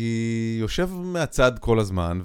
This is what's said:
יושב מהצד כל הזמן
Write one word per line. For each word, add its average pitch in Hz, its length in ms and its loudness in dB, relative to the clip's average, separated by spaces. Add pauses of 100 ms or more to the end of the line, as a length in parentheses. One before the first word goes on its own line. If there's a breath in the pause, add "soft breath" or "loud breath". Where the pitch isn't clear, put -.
(600)
יושב 175 340 0
מהצד 165 680 0
כל 113 200 4
הזמן 92 460 0